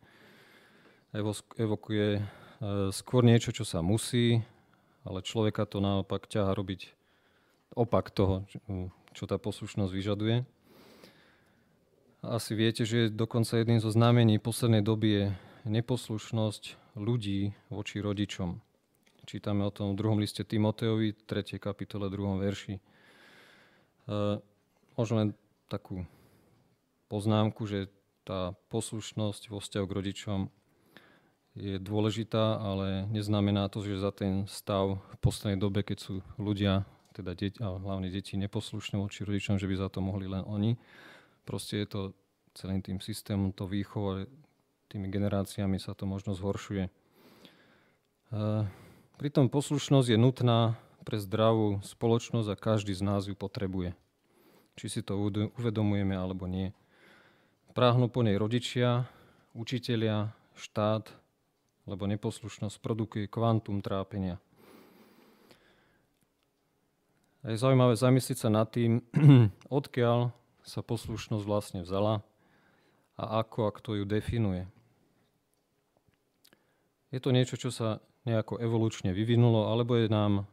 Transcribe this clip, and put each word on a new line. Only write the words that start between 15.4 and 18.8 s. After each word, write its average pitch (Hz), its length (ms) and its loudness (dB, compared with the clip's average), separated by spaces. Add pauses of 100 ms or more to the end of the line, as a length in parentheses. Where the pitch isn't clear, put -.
neposlušnosť 110 1300 -4
ľudí 101 560 -2 (160)
voči 104 320 -8
rodičom. 98 560 -2 (720)